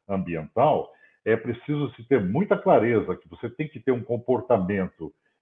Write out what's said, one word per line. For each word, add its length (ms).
ambiental, 840
é 120
preciso 580
se 120
ter 160
muita 360
clareza 580
que 120
você 200
tem 200
que 120
ter 120
um 100
comportamento 1080